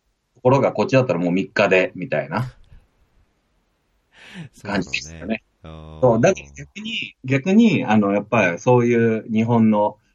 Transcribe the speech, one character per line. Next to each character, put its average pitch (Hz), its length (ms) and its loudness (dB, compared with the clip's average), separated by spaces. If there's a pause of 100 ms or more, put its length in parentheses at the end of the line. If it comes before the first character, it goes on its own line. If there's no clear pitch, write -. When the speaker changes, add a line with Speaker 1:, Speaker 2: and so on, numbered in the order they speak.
(420)
Speaker 1:
こ 127 80 4
ろ 131 120 4
が 101 100 2
こ 104 120 -2
っ - 20 2
ち - 100 0
だ 127 80 4
っ - 40 -2
た 87 60 0
ら 85 60 -2
も 87 100 0
う - 20 0
三 92 180 -2
日 101 180 2
で、 92 280 2
み 87 140 -10
た 73 140 -4
い 71 60 -14
な 104 140 -4
Speaker 2:
<laughs> 131 100 -12 (2000)
そ - 100 -20
う 208 40 -14
だ - 20 -12
ろ 202 40 -8
う - 0 -
ね。 - 0 -
Speaker 1:
感 196 80 -2
じ - 100 -10
で - 100 -8
す 76 140 -16
よ 82 100 -16
ね。 220 180 -8 (200)
Speaker 2:
あ 82 40 -18
ー。 78 340 -12
Speaker 1:
そ 117 160 2
う、 117 40 0
だ 190 120 2
か - 80 -8
ら 143 140 -20
逆 147 240 -18
に、 208 360 -12 (100)
逆 135 280 -2
に、 202 320 4
あ 110 120 2
の、 101 160 2
や 104 80 0
っ 101 40 -12
ぱ 101 260 0
り 85 80 -6
そ 123 200 4
う 120 60 2
い 120 100 2
う 113 360 0
日 110 120 0
本 113 280 4
の 104 260 0 (180)